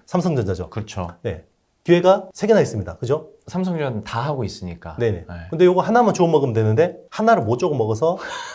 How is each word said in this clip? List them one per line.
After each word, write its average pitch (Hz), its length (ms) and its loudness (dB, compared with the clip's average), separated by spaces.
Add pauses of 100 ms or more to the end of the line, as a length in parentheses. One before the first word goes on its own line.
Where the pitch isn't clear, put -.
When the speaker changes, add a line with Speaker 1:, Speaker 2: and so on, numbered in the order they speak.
Speaker 1:
삼성전자죠. 120 680 -2
Speaker 2:
그렇죠. 101 360 -8 (140)
Speaker 1:
네. - 240 -8 (380)
기회가 180 500 4
세 - 140 -4
개나 208 140 6
있습니다. 110 360 -4
그죠? 139 320 -4 (180)
Speaker 2:
삼성전자는 156 560 -4
다 117 180 -6
하고 139 220 -4
있으니까. 87 560 -10
Speaker 1:
네네. 101 280 -2
Speaker 2:
네. 87 80 -14 (140)
Speaker 1:
근데 165 160 2
요거 180 160 4
하나만 220 320 2
주워 175 160 2
먹으면 139 240 2
되는데 113 420 2 (140)
하나를 214 340 2
못 117 140 0
주워 156 180 0
먹어서, 117 420 0 (380)